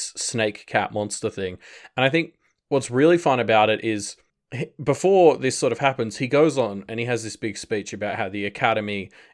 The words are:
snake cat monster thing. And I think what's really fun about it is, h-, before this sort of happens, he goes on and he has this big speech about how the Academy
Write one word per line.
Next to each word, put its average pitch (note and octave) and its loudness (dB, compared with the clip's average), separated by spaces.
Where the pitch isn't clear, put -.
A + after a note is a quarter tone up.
snake - -4
cat G2+ -2
monster G#2 -6
thing. F#2 -8
And B2+ 0
I C3+ 4
think E3 -2
what's C3+ 0
really D3+ 4
fun C#3 2
about A2 4
it G#2+ 0
is, G#2+ -4
h-, B2 -8
before D#3+ 4
this B2+ -2
sort B2+ 0
of A#2 -2
happens, C3 -2
he C3+ -4
goes C#3+ 4
on G2+ -4
and A2+ -8
he A#2 -4
has A#2 -2
this A2 -10
big G#2+ -6
speech G2+ -6
about G#2 -6
how G#2 -4
the G2+ -6
Academy G#2 -2